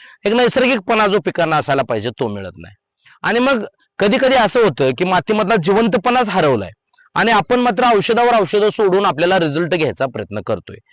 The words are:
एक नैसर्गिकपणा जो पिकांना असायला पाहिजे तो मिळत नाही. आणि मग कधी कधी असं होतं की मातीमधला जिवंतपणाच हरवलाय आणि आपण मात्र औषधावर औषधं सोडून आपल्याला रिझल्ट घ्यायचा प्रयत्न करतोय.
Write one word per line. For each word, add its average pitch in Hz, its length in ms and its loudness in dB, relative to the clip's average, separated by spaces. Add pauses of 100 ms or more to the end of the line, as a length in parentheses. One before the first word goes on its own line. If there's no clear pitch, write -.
(240)
एक 202 80 -2
नैसर्गिकपणा 226 760 0
जो 202 120 0
पिकांना 160 380 -2
असायला 139 260 0
पाहिजे 113 280 -4
तो 120 180 -4
मिळत 98 300 -10
नाही. 85 160 -20 (480)
आणि 202 160 -2
मग 254 260 0 (340)
कधी 208 220 2
कधी 262 140 2
असं 233 300 2
होतं 139 340 0
की 180 60 0
मातीमधला 196 520 0
जिवंतपणाच 214 720 0
हरवलाय 139 420 0 (440)
आणि 208 180 0
आपण 240 280 2
मात्र 240 360 2
औषधावर 233 440 2
औषधं 202 300 0
सोडून 196 360 0
आपल्याला 175 320 0
रिझल्ट 165 360 -2
घ्यायचा 135 320 -2
प्रयत्न 107 400 -10
करतोय. 98 300 -8 (160)